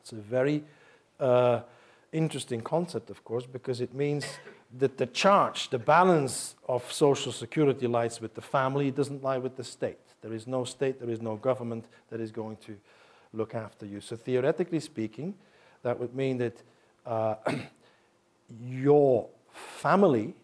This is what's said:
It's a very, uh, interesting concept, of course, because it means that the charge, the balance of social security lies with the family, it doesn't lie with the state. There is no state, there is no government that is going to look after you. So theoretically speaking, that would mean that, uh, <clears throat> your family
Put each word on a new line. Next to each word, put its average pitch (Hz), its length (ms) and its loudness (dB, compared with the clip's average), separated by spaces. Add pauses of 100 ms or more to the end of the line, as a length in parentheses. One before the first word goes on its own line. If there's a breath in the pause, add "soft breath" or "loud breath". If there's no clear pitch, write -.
It's - 100 -20
a 120 40 -14
very, 127 480 0 (560 loud breath)
uh, 123 420 4 (500 loud breath)
interesting 143 500 -2
concept, 160 480 -4
of - 140 -16
course, 123 220 -6
because 127 360 -6
it 123 120 -6
means 147 320 -2 (520 loud breath)
that 135 200 0
the 131 100 0
charge, - 640 4
the 127 100 -2
balance 160 760 4 (120)
of 123 240 -2
social 139 400 2
security 127 560 0
lies 117 340 -2
with 110 120 -10
the - 80 -14
family, 139 460 0
it 131 80 -2
doesn't 139 280 -4
lie 135 140 -2
with 127 180 -6
the 120 80 -12
state. - 340 -6 (240)
There 113 120 -10
is 110 140 -10
no 127 160 -2
state, 135 360 -4
there 120 100 -8
is 113 120 -4
no 110 140 -6
government 117 500 -4 (240 soft breath)
that 113 100 -10
is 110 120 -8
going 110 340 -10
to 104 120 -16 (560 soft breath)
look 110 220 -6
after 107 300 -10
you. 101 160 -10
So - 140 -12
theoretically 147 640 0
speaking, 135 560 -8 (480 soft breath)
that 120 160 -2
would 123 160 -8
mean 131 220 -2
that, 117 260 -4 (420 soft breath)
uh, 110 300 0 (100)
<clears throat> - 80 -2 (1080 soft breath)
your 131 680 4 (240)
family 156 840 2 (100)